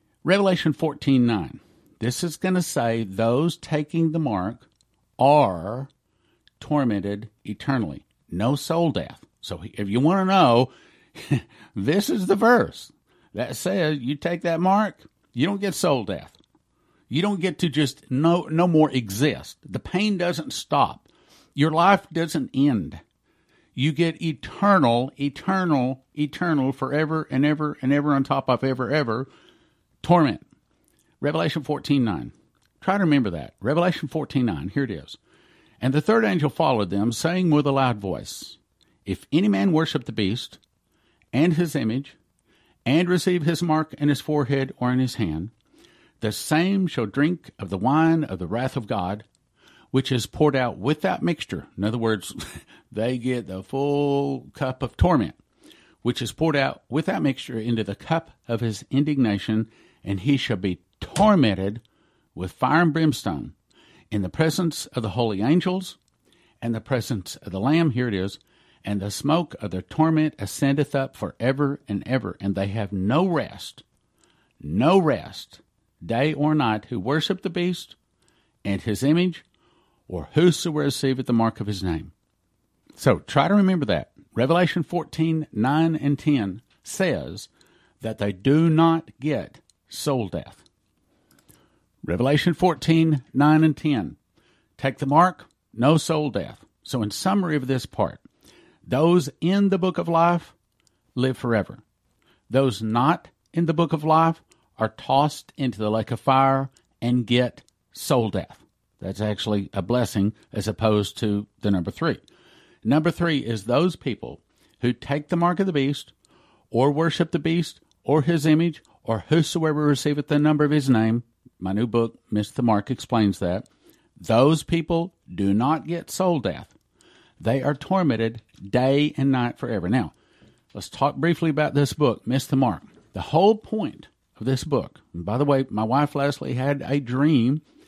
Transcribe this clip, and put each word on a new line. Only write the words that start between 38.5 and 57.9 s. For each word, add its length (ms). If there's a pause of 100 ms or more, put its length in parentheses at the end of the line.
'If 280
any 160
man 240
worship 320
the 80
beast 460 (760)
and 200
his 240
image, 400 (680)
and 240
receive 340
his 200
mark 320
in 140
his 120
forehead 580
or 120
in 80
his 160
hand, 360 (680)
the 120
same 540
shall 200
drink 520
of 120
the 80
wine 460
of 140
the 100
wrath 280
of 120
God, 340 (680)
which 200
is 160
poured 300
out 220
without 440
mixture.'" 540
In 80
other 140
words, 360 (300)
<laughs> 260
they 260
get 300
the 160
full 920
cup 280
of 140
torment, 400 (640)
"which 180
is 120
poured 240
out 320
without 340
mixture 360
into 260
the 100